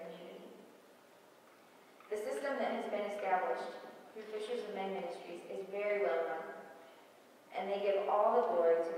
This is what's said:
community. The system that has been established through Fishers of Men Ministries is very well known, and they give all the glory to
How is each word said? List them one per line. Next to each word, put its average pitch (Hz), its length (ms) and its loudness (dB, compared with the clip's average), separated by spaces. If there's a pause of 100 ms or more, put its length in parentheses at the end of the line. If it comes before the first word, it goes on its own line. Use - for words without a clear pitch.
community. 175 400 -12 (1700)
The 208 80 -2
system 269 400 -2
that 196 160 0
has 214 160 -4
been 208 180 0
established - 680 0 (320)
through 214 160 -12
Fishers 214 400 -4
of 196 80 -6
Men 196 160 -2
Ministries 175 560 -6
is 196 240 -6
very 202 320 0
well 170 240 2
known, - 180 -4 (1080)
and 190 100 0
they 202 140 0
give 196 260 4
all 208 300 6
the 240 180 6
glory 165 300 6
to 165 140 -2